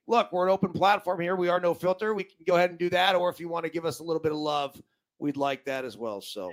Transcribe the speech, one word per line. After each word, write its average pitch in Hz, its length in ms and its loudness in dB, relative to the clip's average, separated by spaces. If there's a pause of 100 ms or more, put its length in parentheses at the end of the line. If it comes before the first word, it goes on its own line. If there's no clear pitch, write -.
look, 226 260 2
we're 180 140 2
an 190 60 6
open 190 200 0
platform 185 480 2
here. 175 160 0
We 175 120 0
are 180 120 2
no 175 140 2
filter. 185 400 0
We 196 100 -4
can - 120 -20 (100)
go 180 100 4
ahead 180 140 4
and 170 80 -14
do 175 120 0
that. 185 240 4
Or 180 140 2
if 165 100 -4
you 170 100 -10
wanna 165 200 -4
give 165 160 -4
us 156 160 -4
a - 20 -16
little 160 180 -2
bit 156 120 0
of 151 60 -4
love, 147 420 -2 (380)
we'd 143 180 -4
like 139 280 -2
that 131 200 -4
as 107 120 -10
well. 104 240 -6
So 92 320 -10